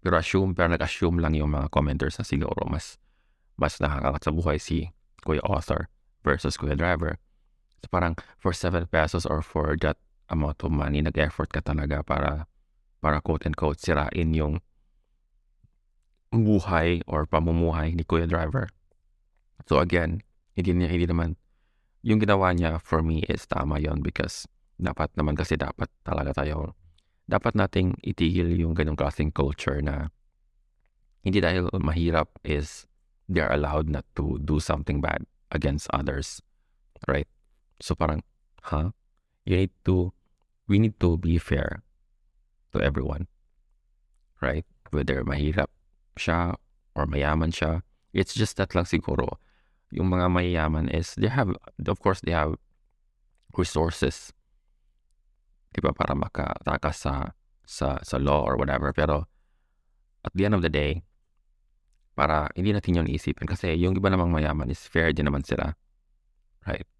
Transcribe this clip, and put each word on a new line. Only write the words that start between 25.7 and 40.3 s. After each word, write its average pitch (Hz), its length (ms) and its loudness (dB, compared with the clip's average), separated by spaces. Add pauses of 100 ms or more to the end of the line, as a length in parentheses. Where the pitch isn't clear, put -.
talaga - 360 -2
tayo, - 340 -6 (500)
dapat 107 300 0
nating 95 480 2
itigil 85 500 2
yung 82 220 2
ganong 78 180 0
klaseng 73 380 -2
culture 69 500 -2
na 73 240 -4 (1160)
hindi 95 180 2
dahil 90 320 2
mahirap 82 560 2 (160)
is 73 400 -4 (420)
they 87 140 2
are - 80 0
allowed 73 400 0
not 71 140 -4 (100)
to - 280 -2
do 76 160 2
something 73 420 -2
bad - 260 -4 (240)
against - 400 -2
others, - 500 -4 (680)
right? 71 200 0 (520)
So - 160 -4
parang, 78 280 0 (400)
huh? 78 280 -2 (540)
You 92 220 2
need - 80 -10 (100)
to, 92 260 2 (560)